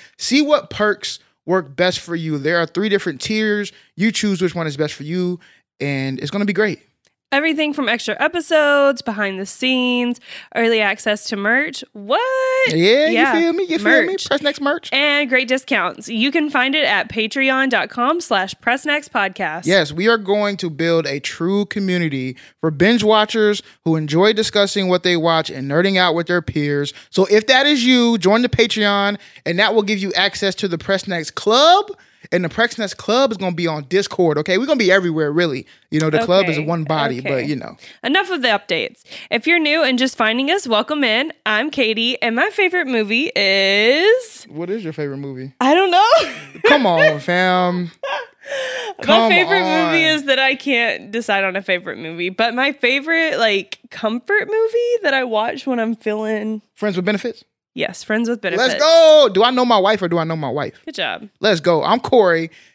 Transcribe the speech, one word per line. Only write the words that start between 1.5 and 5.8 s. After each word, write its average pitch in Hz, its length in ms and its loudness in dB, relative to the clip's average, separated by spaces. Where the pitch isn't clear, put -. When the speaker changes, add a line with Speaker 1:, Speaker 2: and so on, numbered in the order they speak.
Speaker 1:
best 180 240 0
for 170 160 -10
you. 160 220 -4
There 151 200 0
are 170 80 0
three 202 240 -2
different 175 320 -2
tiers. 208 500 -2
You 208 160 0
choose 196 300 -2
which 175 140 -2
one 165 120 -6
is 139 100 -8
best 151 160 -2
for - 100 -14
you, 180 360 -4
and 135 400 -4